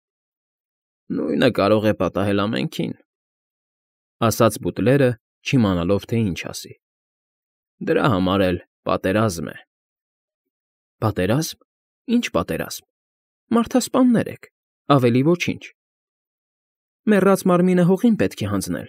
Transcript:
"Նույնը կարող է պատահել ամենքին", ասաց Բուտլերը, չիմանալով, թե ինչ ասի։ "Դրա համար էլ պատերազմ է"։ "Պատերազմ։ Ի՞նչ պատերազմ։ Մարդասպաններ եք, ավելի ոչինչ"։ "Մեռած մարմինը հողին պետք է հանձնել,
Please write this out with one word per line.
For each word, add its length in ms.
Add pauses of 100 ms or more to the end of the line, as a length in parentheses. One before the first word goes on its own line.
(1080)
"Նույնը 420
կարող 340
է 80
պատահել 480
ամենքին", 520 (1300)
ասաց 360
Բուտլերը, 540 (280)
չիմանալով, 640
թե 160
ինչ 240
ասի։ 300 (1080)
"Դրա 260
համար 360
էլ 140 (220)
պատերազմ 680
է"։ 100 (1400)
"Պատերազմ։ 580 (480)
Ի՞նչ 200
պատերազմ։ 580 (680)
Մարդասպաններ 760
եք, 180 (420)
ավելի 340
ոչինչ"։ 400 (1400)
"Մեռած 360
մարմինը 420
հողին 320
պետք 240
է 80
հանձնել, 400